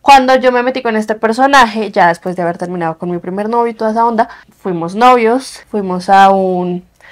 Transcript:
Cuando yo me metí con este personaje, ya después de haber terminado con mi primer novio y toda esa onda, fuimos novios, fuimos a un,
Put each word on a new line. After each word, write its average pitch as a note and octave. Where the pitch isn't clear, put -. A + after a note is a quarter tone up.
Cuando C4
yo B3+
me B3
metí B3+
con A3+
este G#3+
personaje, A3+
ya F#3
después F3
de F3+
haber F3
terminado F3
con F3
mi F3
primer G3
novio A#3
y -
toda A3
esa A3+
onda, A3+
fuimos F3
novios, B3
fuimos F#3
a G3
un, F3+